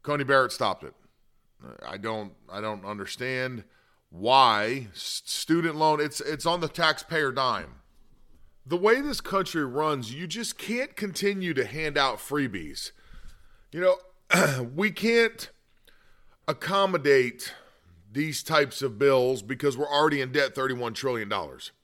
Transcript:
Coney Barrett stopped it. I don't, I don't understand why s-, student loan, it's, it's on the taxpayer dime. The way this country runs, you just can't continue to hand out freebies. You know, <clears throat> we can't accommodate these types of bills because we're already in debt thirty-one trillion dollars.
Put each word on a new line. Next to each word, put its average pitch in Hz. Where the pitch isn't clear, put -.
Coney 143
Barrett 131
stopped 98
it. 65
I 82
don't, 104
I 101
don't 107
understand 123
why 117
s-, -
student 165
loan, 151
it's, 147
it's 147
on 170
the 156
taxpayer 156
dime. 110
The 151
way 220
this 196
country 170
runs, 131
you 170
just 202
can't 247
continue 196
to 127
hand 147
out 131
freebies. 98
You 165
know, 175
<clears throat> 123
we 202
can't 226
accommodate 151
these 147
types 147
of 113
bills 131
because 123
we're 143
already 147
in 127
debt 135
thirty-one 123
trillion 117
dollars. 78